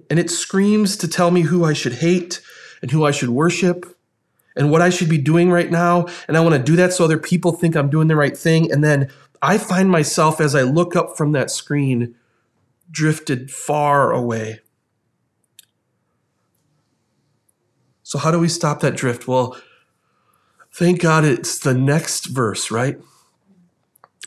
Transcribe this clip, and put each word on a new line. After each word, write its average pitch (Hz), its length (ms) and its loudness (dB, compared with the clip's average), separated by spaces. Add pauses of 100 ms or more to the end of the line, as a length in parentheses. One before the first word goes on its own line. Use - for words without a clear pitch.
and 151 80 0
it 170 140 0
screams 202 680 0
to 175 100 -6
tell 175 220 0
me 175 120 4
who 170 240 2
I 151 80 2
should 135 200 -4
hate 175 480 -2 (400)
and 123 80 -8
who 156 160 2
I 147 60 2
should 135 180 -2
worship 170 680 -2 (600)
and 147 160 2
what 160 100 4
I 180 80 4
should 180 200 0
be 160 80 2
doing 165 340 2
right 175 180 0
now. 175 380 2 (200)
And 151 80 -2
I 165 40 4
wanna 165 180 4
do 135 200 2
that 180 160 4
so 180 100 0
other 160 160 2
people 175 320 -2
think 165 240 -2
I'm 143 140 0
doing 156 180 2
the 160 80 2
right 143 200 0
thing. 160 360 0
And 147 120 2
then 139 280 2 (300)
I 170 160 2
find 190 340 0
myself, 160 480 2
as 147 160 2
I 139 80 4
look 170 320 0
up 165 220 -2
from 151 160 0
that 131 180 -2
screen, 127 640 -4 (760)
drifted 151 600 -4
far 143 600 0
away. 113 500 -4 (3500)
So - 160 -8
how 156 140 -2
do 170 80 2
we 170 80 2
stop 151 320 -2
that 135 160 -2
drift? - 320 -6
Well, 127 300 -2 (1120)
thank 175 300 0
God 160 240 2
it's - 340 -2
the 139 140 0
next 139 540 -2
verse, 120 440 -4
right? 117 260 -4 (1300)